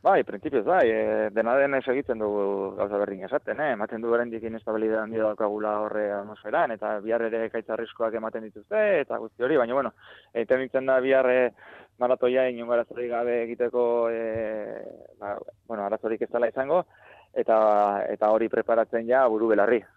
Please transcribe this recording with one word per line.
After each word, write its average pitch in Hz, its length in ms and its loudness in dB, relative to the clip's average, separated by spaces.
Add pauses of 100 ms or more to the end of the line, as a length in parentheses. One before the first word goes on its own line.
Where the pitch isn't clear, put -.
Bai, 196 180 6
printzipioz 147 440 -2
bai, 175 180 4
e, 107 480 2
dena 113 240 2
den 139 220 2
ez - 100 -6
egiten 123 320 -2
dugu 98 560 -2
gauza 101 240 -2
berdin 98 240 -6
esaten, 113 340 -4
eh? 151 140 -2
Ematen 110 300 -6
du 117 100 -2
oraindik 117 320 -2
inestabilitate 110 560 -2
handia 110 220 -4
daukagula 107 580 -2
horre 107 320 -4
atmosferan, 107 640 -4
eta 107 260 -4
bihar 113 240 -2
ere 113 220 -4
ekaitz 113 260 -8
arriskoak 113 400 -4
ematen 110 320 -8
dituzte, 110 380 -4 (160)
eta 117 180 -4
guzti 113 300 -6
hori, 151 100 2
baina, 120 160 0
bueno, 127 220 -2 (360)
eten 117 300 0
nintzen 131 240 -2
da 131 160 4
bihar, 131 320 4
e, 127 160 4 (480)
maratoia 127 540 2
inongo 117 240 -4
arazorik 120 340 -2
gabe 120 380 0
egiteko, 120 400 0 (240)
e, 110 760 -6 (320)
ba, 101 220 -8 (260)
bueno, 101 220 -6
arazorik 110 340 -2
ez 117 80 -2
dela 120 240 0
izango, 143 300 0 (520)
eta, 113 220 2 (520)
eta 107 220 2
hori 110 180 4
preparatzen 113 580 0
ja 131 240 4
buru 110 200 2
belarri. 107 300 4 (160)